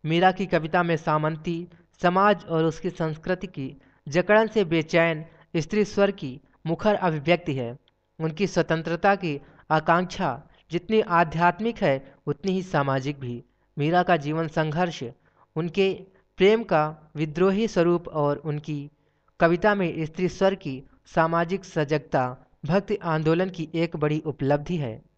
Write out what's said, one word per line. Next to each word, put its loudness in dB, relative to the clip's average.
मीरा 4
की -4
कविता 0
में 0
सामंती -2
समाज 2
और 0
उसकी -2
संस्कृति -6
की -12
जकड़न 4
से 0
बेचैन 0
स्त्री 0
स्वर 2
की -10
मुखर 0
अभिव्यक्ति 0
है। -6
उनकी -2
स्वतंत्रता 0
की -4
आकांक्षा 0
जितनी 0
आध्यात्मिक 0
है, 0
उतनी -4
ही -2
सामाजिक -2
भी। -10
मीरा 2
का 2
जीवन -4
संघर्ष -2
उनके 0
प्रेम 4
का 0
विद्रोही 0
स्वरूप 2
और 0
उनकी -8
कविता 4
में -2
स्त्री -2
स्वर 0
की -10
सामाजिक 0
सजगता -2
भक्ति 0
आंदोलन 0
की -8
एक -2
बड़ी 0
उपलब्धि -2
है -6